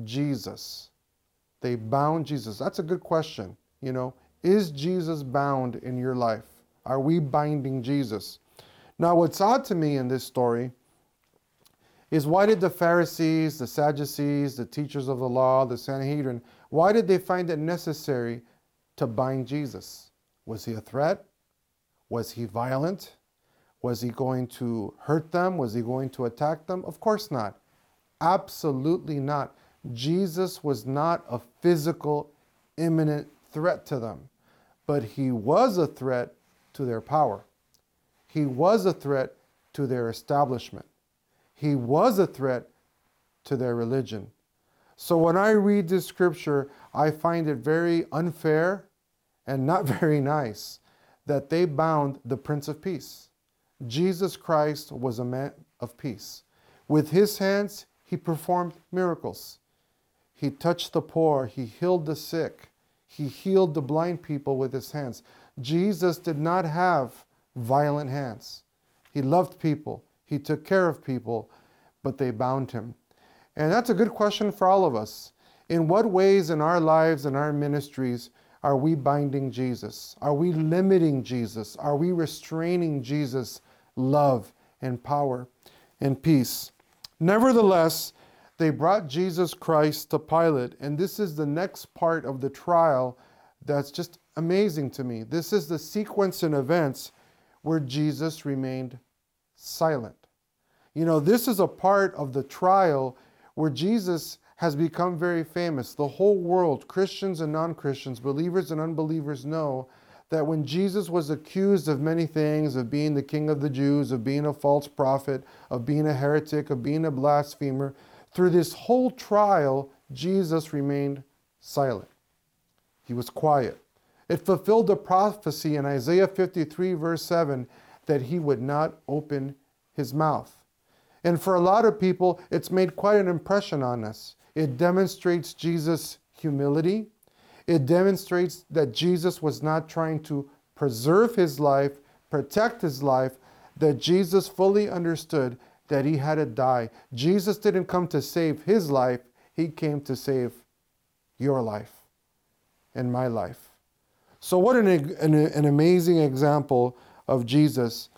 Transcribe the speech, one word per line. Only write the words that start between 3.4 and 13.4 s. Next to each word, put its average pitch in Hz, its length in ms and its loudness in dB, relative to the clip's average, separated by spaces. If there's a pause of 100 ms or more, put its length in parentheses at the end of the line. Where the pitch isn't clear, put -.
You 135 100 -6
know, 127 220 -6 (300)
is 185 260 4
Jesus 156 540 -4
bound 131 540 -2
in 123 200 -8
your 127 160 -4
life? 117 480 -4 (240)
Are 135 140 -2
we 156 180 2
binding 143 640 -2
Jesus? 117 560 -4 (640)
Now, 170 160 4
what's 170 260 4
odd 247 240 4
to 220 80 -4
me 151 240 0
in 127 100 -2
this 123 160 -2
story 123 480 -2 (1400)
is, 151 160 0
why 190 180 4
did 208 160 4
the 180 80 2
Pharisees, 160 880 2